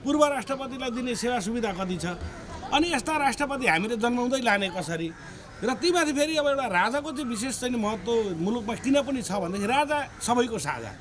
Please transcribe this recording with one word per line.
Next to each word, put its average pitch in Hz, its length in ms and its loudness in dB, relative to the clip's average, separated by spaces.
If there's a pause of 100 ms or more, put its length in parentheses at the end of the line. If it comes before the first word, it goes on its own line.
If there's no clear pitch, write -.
पूर्व 294 220 6
राष्ट्रपतिलाई 269 640 -2
दिने 240 240 -2
सेवा 240 240 0
सुविधा 214 340 -2
कति 180 240 -4
छ, 156 80 -4 (680)
अनि 320 200 2
यस्ता 302 240 0
राष्ट्रपति 277 500 0
हामीले 202 300 2
जन्माउँदै 240 440 0
लाने 202 280 2
कसरी? 170 420 -4 (520)
र 240 100 0
तीमाथि 320 400 2
फेरि 294 220 2
अब 294 120 2
एउटा 277 180 2
राजाको 233 460 2
चाहिँ 262 180 -4
विशेष 233 300 -4
चाहिँ 247 160 -2
महत्त्व 214 640 0
मुलुकमा 214 380 0
किन 269 260 4
पनि 262 200 -2
छ 175 100 -6
भनेदेखि 196 340 -2
राजा 277 420 2 (140)
सबैको 233 380 2
साझा। 120 420 -4